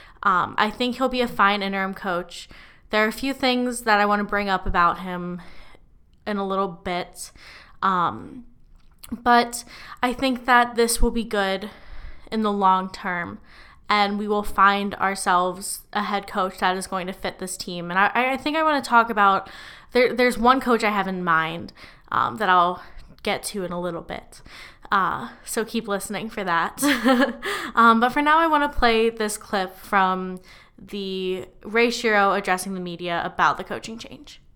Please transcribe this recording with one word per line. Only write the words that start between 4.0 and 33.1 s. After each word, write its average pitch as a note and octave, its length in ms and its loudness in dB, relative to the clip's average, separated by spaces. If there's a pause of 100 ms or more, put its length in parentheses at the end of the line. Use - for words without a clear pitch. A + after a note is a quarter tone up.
I G#3 60 4
wanna G#3 180 2
bring G3+ 240 -2
up F#3 180 -2
about F3 340 2
him F3+ 400 -8 (880)
in G#3 100 -4
a G3 100 -4
little F#3+ 220 0
bit. - 640 -8 (500)
Um, F3+ 640 0 (680)
but A#3+ 540 2 (380)
I B3+ 100 0
think B3 340 -2
that A#3+ 280 4
this A#3 260 2
will A#3+ 100 6
be A3+ 140 -2
good G3 460 -2 (600)
in A3 120 0
the G#3 100 2
long F#3+ 380 4
term, F#3+ 500 -6 (480)
and G#3 300 2
we G#3 100 -4
will G#3 140 0
find G3+ 540 2
ourselves F#3+ 840 -2 (100)
a G#3 120 -2
head G3+ 220 -4
coach F#3+ 320 -2
that F#3 180 0
is F#3 100 -6
going F3+ 200 -6
to F#3 60 -6
fit - 260 -8
this F#3 180 -8
team. F3 340 -8
And F3+ 80 0
I, G3+ 120 4 (220)
I C4+ 40 -2
think D4+ 200 -4
I D#4+ 60 2
wanna D4+ 200 2
talk A#3 260 4
about, G3 400 4 (440)
there, B3 200 4
there's B3 240 2
one B3 240 6
coach A#3 240 2
I G#3 60 2
have G3 180 0
in F#3 160 -4
mind, E3 480 0 (400)
um, A#2+ 240 0
that G#3 120 0
I'll F3+ 340 4 (400)
get G#3 220 -4
to G3 200 -6
in F3 80 -6
a F3 80 -4
little E3+ 220 -6
bit. - 400 -14 (480)
Uh, G3 400 0 (140)
so A3+ 200 -4
keep A3 240 -6
listening G3 420 -6
for G#3 140 -8
that. F3 380 -2
<laughs> B3+ 600 2 (300)
Um, A3+ 260 6
but B3 100 2
for D4 120 0
now, D4+ 160 4
I E4 80 4
wanna D4 220 2
play A3+ 400 2
this A3 280 -4
clip F#3 400 -6
from F#3 640 0 (380)
the F#3+ 680 -6 (160)
Ray A3+ 260 2
Shero G#3 480 2
addressing G3 380 -2
the F#3 60 -6
media F3 440 -6